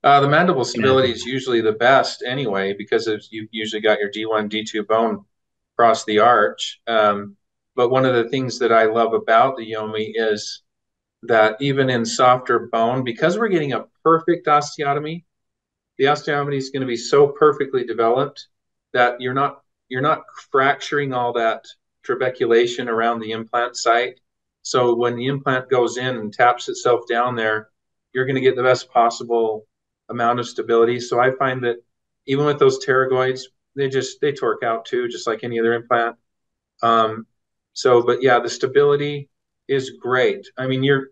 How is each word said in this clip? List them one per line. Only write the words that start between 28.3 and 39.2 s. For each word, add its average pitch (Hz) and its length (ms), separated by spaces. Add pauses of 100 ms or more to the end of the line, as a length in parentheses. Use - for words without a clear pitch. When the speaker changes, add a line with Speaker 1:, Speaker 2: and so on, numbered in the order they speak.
Speaker 1:
get 127 160
the 123 80
best 127 280
possible 117 720 (440)
amount 120 300
of 117 80
stability. 117 520
So 123 200
I 131 160
find 131 300
that 120 120 (480)
even 139 200
with 147 120
those 131 260
pterygoids, 131 580 (340)
they 135 140
just, 127 320
they 147 100
torque 123 320
out 113 220
too, 123 220
just - 200
like 113 160
any 120 160
other 117 140
implant. 117 420 (640)
Um, 110 460 (460)
so, 120 280
but 120 220
yeah, 123 160
the 117 100
stability 143 800 (380)